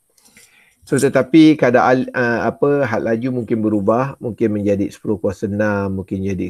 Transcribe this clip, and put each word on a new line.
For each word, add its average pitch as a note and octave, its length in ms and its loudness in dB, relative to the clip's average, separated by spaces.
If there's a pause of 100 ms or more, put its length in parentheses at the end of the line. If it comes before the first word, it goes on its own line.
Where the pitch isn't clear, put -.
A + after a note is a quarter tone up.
(840)
So, C3 160 0
tetapi D3+ 560 4
keadaan, B2 560 2
ah, A#2 320 -2
apa, C#3+ 400 0
had A2 160 -4
laju A#2+ 400 -4
mungkin A2 240 -4
berubah, A2 560 -2
mungkin A2 320 -2
menjadi G2+ 400 -2
sepuluh G#2+ 240 -6
kuasa G#2 320 -6
enam, G2+ 540 -2
mungkin F#2+ 180 -8
jadi F#2+ 280 -4